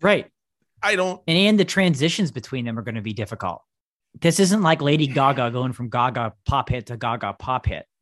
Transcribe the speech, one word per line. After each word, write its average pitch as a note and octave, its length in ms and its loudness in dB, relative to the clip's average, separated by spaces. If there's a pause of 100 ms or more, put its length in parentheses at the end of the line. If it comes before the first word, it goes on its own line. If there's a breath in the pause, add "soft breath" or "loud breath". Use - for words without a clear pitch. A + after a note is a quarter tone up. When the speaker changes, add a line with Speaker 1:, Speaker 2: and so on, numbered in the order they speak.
Speaker 1:
Right. F3+ 300 2 (520)
Speaker 2:
I G#3 140 0
don't F#3 320 -2
Speaker 1:
And, E3 80 4
and G3+ 240 4
the F3+ 60 4
transitions E3 640 0
between B2 320 -8
them A2+ 140 -6
are A2+ 40 -8
gonna A2+ 200 -8
be G#2+ 100 -6
difficult. G2+ 500 -8 (580)
This E3+ 200 2
isn't G3 220 4
like D#3+ 180 4
Lady D3 260 2
Gaga C3 440 2
going B2+ 220 -2
from A#2+ 180 -10
Gaga A#2+ 420 -2 (140)
pop C#3 240 -2
hit A#2+ 160 -6
to A#2+ 100 -12
Gaga A2 380 -4
pop - 320 -6
hit. F2 180 -6 (180)